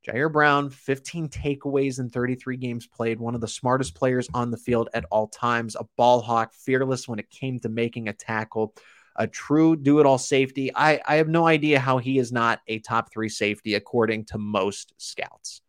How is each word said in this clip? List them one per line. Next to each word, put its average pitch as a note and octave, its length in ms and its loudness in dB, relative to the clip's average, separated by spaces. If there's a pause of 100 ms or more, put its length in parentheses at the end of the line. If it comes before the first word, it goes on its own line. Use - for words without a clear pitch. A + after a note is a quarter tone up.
Jair C#3+ 260 -2
Brown, C#3+ 380 4
fifteen C#3 580 -6
takeaways C#3 720 -2
in B2 80 -4
thirty-three B2 480 -4
games A#2+ 300 -8
played, A2+ 340 -4
one A#2 140 -4
of A#2 60 -6
the A2 60 -4
smartest B2+ 480 -2
players B2+ 380 0
on A#2+ 180 -2
the A#2 60 -4
field A#2 380 0
at A2+ 160 -4
all G#2+ 180 0
times, A#2 480 -4
a G#2 100 -10 (100)
ball B2 240 6
hawk, A2+ 340 -2
fearless C3 520 -2
when A2+ 120 -8
it - 120 -14
came C3 300 -8
to A2+ 80 -8
making A#2 400 -4
a G2+ 40 -6
tackle, A2 600 -4 (420)
a - 100 0
true D#3+ 500 2
do-it-all C#3+ 420 6
safety. C3+ 560 -2
I, D3+ 320 2
I D3+ 100 2
have D#3+ 120 4
no E3 180 2
idea D3+ 320 4
how C3 200 2
he C3 200 0
is A#2+ 140 0
not A#2 340 0
a A2 120 -6
top A2+ 340 -4
three A2 160 -4
safety G#2 460 -2
according A2 520 0
to A2 120 -10
most G2+ 580 -4
scouts - 720 -14